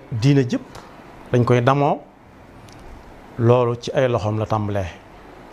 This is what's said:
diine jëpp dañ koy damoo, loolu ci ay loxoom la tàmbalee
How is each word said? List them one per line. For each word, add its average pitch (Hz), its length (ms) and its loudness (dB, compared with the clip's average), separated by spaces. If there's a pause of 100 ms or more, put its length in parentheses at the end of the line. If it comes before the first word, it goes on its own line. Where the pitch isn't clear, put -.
(120)
diine 135 360 2
jëpp 247 140 -4 (720)
dañ 123 120 4
koy 120 160 2
damoo, 143 400 2 (1400)
loolu 120 400 4
ci - 140 -8
ay 135 160 2
loxoom 107 300 -2
la 107 60 -4
tàmbalee 104 420 -4 (640)